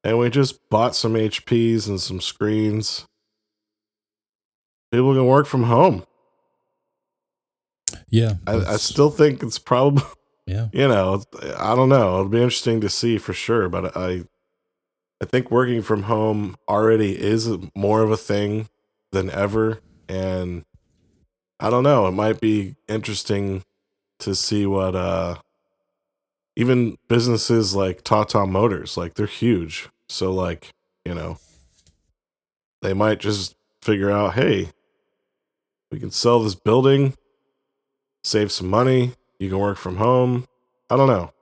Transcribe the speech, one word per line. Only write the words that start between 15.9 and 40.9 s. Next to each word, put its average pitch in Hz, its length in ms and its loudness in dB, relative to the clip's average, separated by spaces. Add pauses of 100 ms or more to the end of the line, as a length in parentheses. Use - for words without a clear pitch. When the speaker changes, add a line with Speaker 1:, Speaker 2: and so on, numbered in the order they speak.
Speaker 1:
home 107 520 -2 (120)
already 107 520 2
is 110 280 0 (260)
more 104 280 2
of 107 80 2
a 107 60 2
thing 104 520 -4 (440)
than 95 180 -2
ever, 107 500 -2 (280)
and 92 560 -6 (960)
I 110 100 0
don't 123 140 2
know. 131 240 4
It 92 40 -2
might 107 280 -2
be 104 360 -2 (120)
interesting 101 720 -4 (560)
to 98 160 -6
see 104 320 -2
what, 95 280 0
uh, 87 420 -4 (1200)
even 120 420 0 (100)
businesses 117 680 2
like 95 280 -2
Tata 104 420 2
Motors, 95 520 -2
like, 85 180 -8
they're 104 120 -4
huge. 90 640 -4 (200)
So, 92 240 -4
like, 90 380 -6 (340)
you 90 100 -8
know, 82 240 -10 (1400)
they 98 100 -4
might 104 260 2
just 101 360 -4 (280)
figure 101 280 0
out, 101 240 0
"Hey, 98 360 0 (1200)
we - 80 -12
can - 120 -10
sell 120 320 2
this 104 120 -2
building, 135 600 4 (1120)
save 104 280 0
some 92 160 -6
money, 123 460 2 (240)
you 98 100 -6
can 95 100 -2
work 101 200 -2
from 92 180 -10
home." 127 500 0 (440)